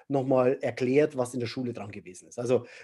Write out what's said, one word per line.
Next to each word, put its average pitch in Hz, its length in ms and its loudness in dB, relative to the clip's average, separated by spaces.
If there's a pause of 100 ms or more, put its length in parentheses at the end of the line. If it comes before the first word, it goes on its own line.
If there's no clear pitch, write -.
nochmal 131 540 2
erklärt, 135 540 2
was 123 200 -4
in 123 40 -4
der 117 80 -4
Schule 120 260 -6
dran 104 180 -12
gewesen 90 360 -18
ist. 120 120 -12
Also 123 260 2 (180)